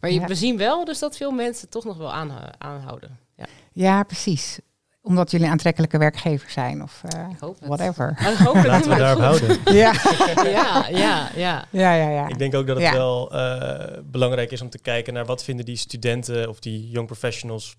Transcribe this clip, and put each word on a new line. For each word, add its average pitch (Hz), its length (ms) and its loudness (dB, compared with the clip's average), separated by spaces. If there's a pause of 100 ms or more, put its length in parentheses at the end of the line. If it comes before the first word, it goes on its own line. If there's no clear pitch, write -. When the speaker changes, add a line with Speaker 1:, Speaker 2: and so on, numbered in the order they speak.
Speaker 1:
Maar 180 100 -4
je, 180 100 2
Speaker 2:
Ja. 175 60 -4
Speaker 1:
we 190 80 -4
zien 226 220 0
wel 269 280 0
dus 302 140 -8
dat 294 180 -6
veel 277 140 -6
mensen 240 380 -6
toch 226 160 -10
nog 202 120 -10
wel 160 160 -10
aanha-, 147 460 -10
aanhouden. 135 600 -14 (180)
Ja. - 80 -16 (280)
Speaker 2:
Ja, 190 300 4
precies. - 560 -4 (440)
Omdat 180 280 2
jullie 165 160 2
een 151 60 2
aantrekkelijke 160 460 2
werkgever 151 520 0
zijn 139 320 -6
of, - 220 -18
eh, 165 260 -10
Speaker 1:
Ik 165 80 -14
hoop 170 220 -14
het. - 80 -12
Speaker 2:
whatever. 160 500 -4
Speaker 1:
<laughs> 196 140 2
Ik 220 40 0
hoop 214 180 6
het. 185 120 6
Speaker 3:
Laten - 240 4
we - 60 6
daarop 135 260 4 (100)
Speaker 1:
Goed. - 80 6
Speaker 3:
houden. 339 340 4
Speaker 2:
<laughs> 208 80 10
Ja. 226 100 8 (520)
Speaker 1:
Ja, 294 440 2
ja, 180 460 0
ja. 170 360 -2
Speaker 2:
Ja, 185 240 4
ja, 160 160 4
ja. 147 180 -2
Speaker 3:
Ik 120 100 -6
denk 135 160 -2
ook 135 120 0
dat 135 100 0
het 165 80 0
Speaker 2:
Ja. 160 80 4
Speaker 3:
wel, 127 400 0
eh, 127 720 -4
belangrijk 127 460 0
is 127 100 -10
om 123 100 -10
te - 80 -20
kijken 120 360 -4
naar 120 120 -6
wat 123 180 -6
vinden 123 200 -8
die 120 120 -10
studenten 120 720 -4
of 110 120 -12
die 110 300 -10
young 117 160 -4
professionals 113 720 -8